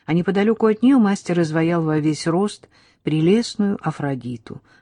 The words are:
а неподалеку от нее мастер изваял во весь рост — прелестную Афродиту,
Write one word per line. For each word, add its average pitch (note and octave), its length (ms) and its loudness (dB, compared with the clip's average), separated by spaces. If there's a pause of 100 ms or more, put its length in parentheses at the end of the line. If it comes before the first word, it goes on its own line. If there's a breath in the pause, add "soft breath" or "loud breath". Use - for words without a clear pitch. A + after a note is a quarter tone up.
а D3 80 -6
неподалеку G3+ 540 0
от G#3+ 160 0
нее C4 160 6
мастер G3 420 0
изваял E3 420 0
во D#3 160 0
весь D3+ 280 -2
рост — F#3 420 -2 (400 soft breath)
прелестную G3+ 720 0
Афродиту, C3 800 -8 (220 soft breath)